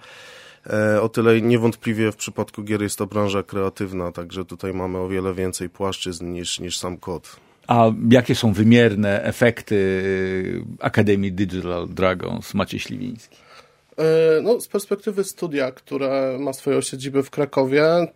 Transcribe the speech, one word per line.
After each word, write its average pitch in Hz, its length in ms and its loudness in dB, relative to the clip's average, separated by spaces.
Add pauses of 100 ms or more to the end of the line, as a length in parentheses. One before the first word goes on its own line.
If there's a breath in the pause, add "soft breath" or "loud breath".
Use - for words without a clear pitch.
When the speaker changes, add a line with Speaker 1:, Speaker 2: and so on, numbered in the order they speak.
(680 loud breath)
Speaker 1:
e, 107 340 2
o 110 80 0
tyle 113 320 4
niewątpliwie 113 720 2
w - 40 -8
przypadku - 480 -8
gier 104 180 -2
jest 101 160 -4
to 104 100 -2
branża 101 360 -2
kreatywna, 95 680 -6
także 87 340 -10
tutaj 92 280 -8
mamy 92 240 -4
o 92 120 -4
wiele 95 240 -2
więcej 92 360 -4
płaszczyzn 90 640 -6
niż, 87 280 -8
niż 87 180 -8
sam 90 200 -8
kod. - 480 -12 (220 soft breath)
Speaker 2:
A 117 240 4 (180)
jakie 123 260 6
są 110 180 2
wymierne 104 720 4
efekty, 117 520 0
y, 95 880 -2 (160)
Akademii 101 520 2
Digital 90 580 -4
Dragons, 90 640 -2
Maciej 101 260 -2
Śliwiński? - 580 -10 (600 soft breath)
Speaker 3:
E, 151 60 -2 (400)
no, 202 180 2
z - 60 -14
perspektywy 202 560 -4
studia, 143 480 -4
które 135 680 -2
ma 139 140 -4
swoją 135 280 0
siedzibę 135 420 -4
w - 60 -6
Krakowie, 139 540 2 (320)